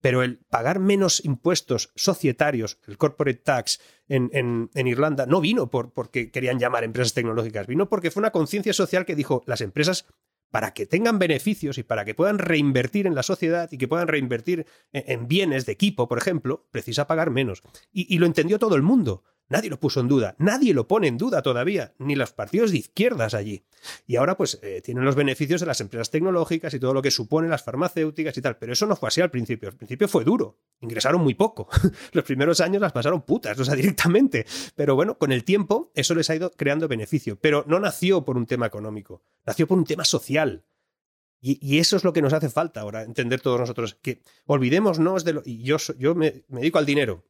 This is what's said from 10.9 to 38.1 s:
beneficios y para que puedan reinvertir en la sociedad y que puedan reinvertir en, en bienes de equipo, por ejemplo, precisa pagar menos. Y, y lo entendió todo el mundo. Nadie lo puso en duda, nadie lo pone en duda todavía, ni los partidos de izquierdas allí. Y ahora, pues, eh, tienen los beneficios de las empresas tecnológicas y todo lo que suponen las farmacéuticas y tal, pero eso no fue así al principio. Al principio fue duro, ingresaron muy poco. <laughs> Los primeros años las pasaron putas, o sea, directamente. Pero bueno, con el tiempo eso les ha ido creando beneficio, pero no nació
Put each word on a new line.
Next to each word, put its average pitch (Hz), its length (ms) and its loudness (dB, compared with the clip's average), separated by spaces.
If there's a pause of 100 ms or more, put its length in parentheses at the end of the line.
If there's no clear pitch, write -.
beneficios 160 600 0
y 120 60 -8
para 107 200 -2
que 107 100 -8
puedan 202 240 2
reinvertir 156 680 2
en 170 80 0
la 131 80 -2
sociedad 170 500 -2
y 139 60 -14
que 127 100 -2
puedan 170 180 -2
reinvertir 147 600 -2 (260)
en, 143 140 -6
en 120 200 -4
bienes 147 380 2
de 110 80 -6
equipo, 196 340 0
por 120 120 -2
ejemplo, 151 520 -4
precisa 123 360 -4
pagar 160 240 0
menos. 123 320 -2 (280)
Y, 185 240 -2
y 170 40 4
lo 170 80 6
entendió 170 320 2
todo 208 180 4
el 135 60 4
mundo. 165 420 2 (220)
Nadie 208 220 -2
lo 143 100 -8
puso 139 220 0
en 123 80 2
duda, 123 300 2
nadie 214 340 4
lo 123 160 2
pone 202 180 4
en 120 120 0
duda 240 240 0
todavía, 135 560 -2
ni 143 160 -2
los 135 180 -2
partidos 202 380 0
de 160 80 0
izquierdas 143 560 0
allí. 104 320 -6 (400)
Y 120 100 0
ahora, 147 220 2
pues, 160 240 -2
eh, 95 200 -10
tienen 127 220 -4
los 135 120 4
beneficios 143 440 0
de 175 60 -4
las 135 160 -4
empresas 113 280 -8
tecnológicas 165 640 0
y 135 80 -4
todo 131 140 2
lo 135 80 0
que 135 80 2
suponen 156 400 0
las 147 120 -2
farmacéuticas 156 760 -2
y - 20 -8
tal, 127 160 -2
pero 117 160 -8
eso 208 140 0
no 214 100 -4
fue 117 120 -6
así 156 120 -2
al 175 100 2
principio. 117 380 -6
Al 95 80 -16
principio 131 320 -4
fue 131 160 0
duro, 170 360 0 (200)
ingresaron 120 400 0
muy 139 140 2
poco. - 340 -2 (220)
<laughs> - 220 -18
Los 156 120 2
primeros 147 380 2
años 190 180 2
las 185 120 0
pasaron 143 280 0
putas, 131 380 -2
o 131 80 0
sea, 143 80 0
directamente. 170 720 2 (300)
Pero 143 180 2
bueno, 165 240 0
con 143 120 0
el 123 140 0
tiempo 202 500 0
eso 156 200 0
les 165 160 0
ha 165 60 0
ido 175 140 -4
creando 151 380 -2
beneficio, 113 500 -2
pero 147 300 2
no 165 100 4
nació 185 460 2